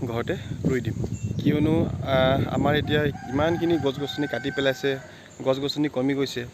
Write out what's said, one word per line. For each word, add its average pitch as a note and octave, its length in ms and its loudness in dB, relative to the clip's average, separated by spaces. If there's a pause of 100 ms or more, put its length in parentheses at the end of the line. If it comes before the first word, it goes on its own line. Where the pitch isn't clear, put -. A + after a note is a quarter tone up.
ঘৰতে A#2 280 -2 (320)
ৰুই C3 140 2
দিম। A#2 140 -4 (440)
কিয়নো, D3+ 400 4
আহ, C3 760 2
আমাৰ C3+ 200 2
এতিয়া D3+ 280 2 (260)
ইমানখিনি E3 500 2
গছ-গছনি C#3 480 -2
কাটি B2 240 -4
পেলাইছে, C3+ 400 0 (540)
গছ-গছনি C#3 440 0
কমি C#3 260 0
গৈছে। C3+ 280 -2 (120)